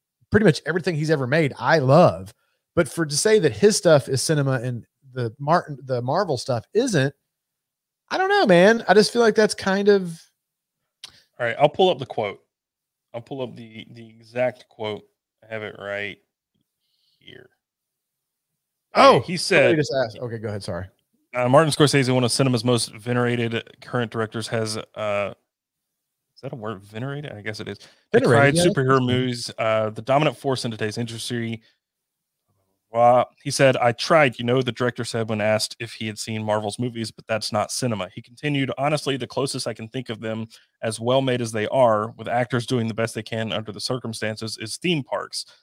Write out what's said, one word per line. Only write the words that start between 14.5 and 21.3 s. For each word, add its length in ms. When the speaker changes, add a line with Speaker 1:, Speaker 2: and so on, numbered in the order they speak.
Speaker 2:
quote. 320
I 80
have 100
it 160
right 380
here. 320
Speaker 1:
Oh, 260
Speaker 2:
He 160
Speaker 1:
somebody 360
Speaker 2:
said 40
Speaker 1:
just 180
asked. 120
Okay, 200
go 100
ahead. 140
Sorry. 240